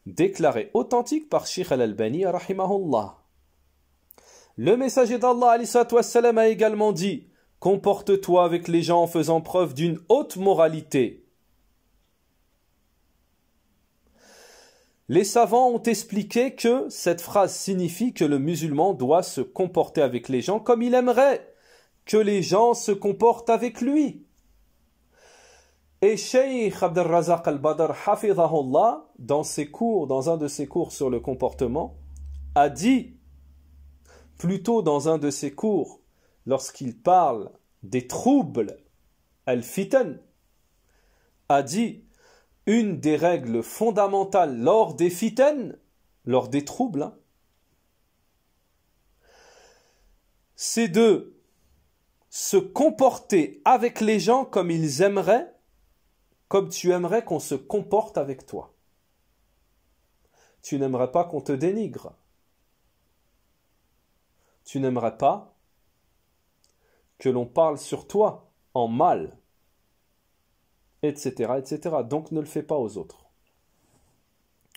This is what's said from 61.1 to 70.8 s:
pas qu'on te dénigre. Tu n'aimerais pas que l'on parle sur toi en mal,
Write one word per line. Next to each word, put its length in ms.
pas 140
qu'on 160
te 120
dénigre. 640
Tu 160
n'aimerais 360
pas 400
que 100
l'on 180
parle 320
sur 280
toi 440
en 120
mal, 520